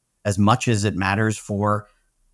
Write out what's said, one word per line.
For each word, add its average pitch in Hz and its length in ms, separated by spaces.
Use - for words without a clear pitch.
as 101 140
much 107 280
as 107 180
it 95 100
matters 101 420
for 104 500